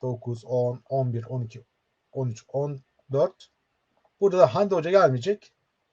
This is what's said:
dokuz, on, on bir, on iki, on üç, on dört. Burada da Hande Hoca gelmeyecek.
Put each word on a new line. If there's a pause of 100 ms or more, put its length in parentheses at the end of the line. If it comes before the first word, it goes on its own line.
dokuz,
on,
on
bir,
on
iki, (480)
on
üç,
on (320)
dört. (680)
Burada
da
Hande
Hoca
gelmeyecek. (420)